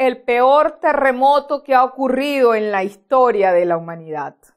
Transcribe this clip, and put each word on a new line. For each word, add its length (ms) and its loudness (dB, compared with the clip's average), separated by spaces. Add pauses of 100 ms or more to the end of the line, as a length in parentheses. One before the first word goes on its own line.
el 160 -4
peor 560 2
terremoto 840 0
que 120 0
ha 80 4
ocurrido 720 0
en 160 -4
la 140 -2
historia 680 0
de 140 2
la 100 -2
humanidad. 600 -10 (200)